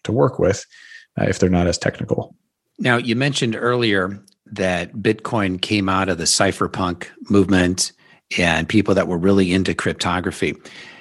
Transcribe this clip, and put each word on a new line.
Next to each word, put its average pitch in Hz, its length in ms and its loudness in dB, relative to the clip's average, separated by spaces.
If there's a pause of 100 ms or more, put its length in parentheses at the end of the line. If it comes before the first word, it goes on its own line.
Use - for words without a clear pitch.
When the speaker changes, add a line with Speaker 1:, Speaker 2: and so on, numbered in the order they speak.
Speaker 1:
to - 80 -4
work 131 260 2
with, - 260 0 (560)
uh, - 40 2
if - 160 0
they're 92 100 4
not 87 160 2
as 87 140 -2
technical. - 560 -4 (440)
Speaker 2:
Now, 123 180 2
you 117 180 -2
mentioned 131 400 -2
earlier 104 680 0 (240)
that 92 460 -4
Bitcoin 104 680 -2
came 101 260 -2
out 95 220 0
of 87 80 -2
the 85 60 -6
cypherpunk 90 800 0 (240)
movement 92 600 4 (460)
and 82 300 0
people 101 280 2
that 90 120 0
were 87 120 -2
really 95 340 4
into 92 220 0
cryptography. 87 800 -4 (460)